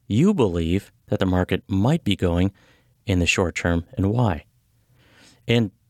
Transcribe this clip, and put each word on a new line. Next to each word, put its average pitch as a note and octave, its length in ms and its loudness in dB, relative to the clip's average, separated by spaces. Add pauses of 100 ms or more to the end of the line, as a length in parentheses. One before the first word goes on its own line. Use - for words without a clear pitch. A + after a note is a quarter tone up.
you D#3 260 2
believe F2 580 0 (160)
that G#2 120 -4
the G2 60 0
market F#2 420 0
might A2 360 0
be G2+ 120 0
going F2 360 0 (540)
in F#2 140 0
the E2+ 60 2
short E2+ 300 -2
term E2+ 300 -2 (120)
and G2 140 0
why. A2 340 -2 (1000)
"And A#2 240 0 (180)